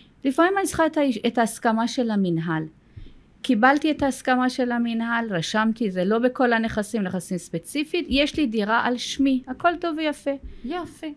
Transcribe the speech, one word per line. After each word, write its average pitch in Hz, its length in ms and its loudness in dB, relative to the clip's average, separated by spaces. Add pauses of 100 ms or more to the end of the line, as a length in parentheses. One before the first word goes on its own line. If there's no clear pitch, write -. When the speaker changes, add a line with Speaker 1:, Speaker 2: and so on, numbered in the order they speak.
(240)
Speaker 1:
לפעמים 330 340 4
אני 381 80 0
צריכה 320 200 2
את 311 100 -4
ה-, 277 300 0
את 233 120 0
ההסכמה 226 500 0
של 240 220 -2
המינהל. 170 520 0 (800)
קיבלתי 269 480 4
את 294 120 -2
ההסכמה 254 480 2
של 247 220 -2
המינהל, 233 580 -2
רשמתי, 214 600 0
זה 185 140 0
לא 214 140 2
בכל 247 340 2
הנכסים, 220 500 0
נכסים 185 360 -4
ספציפית, 294 680 -4
יש 285 280 2
לי 302 100 2
דירה 220 380 0
על 247 140 0
שמי, 262 500 0
הכל 262 200 -2 (120)
טוב 339 180 -2
ויפה. 294 320 -2 (340)
Speaker 2:
יופי. 311 520 -8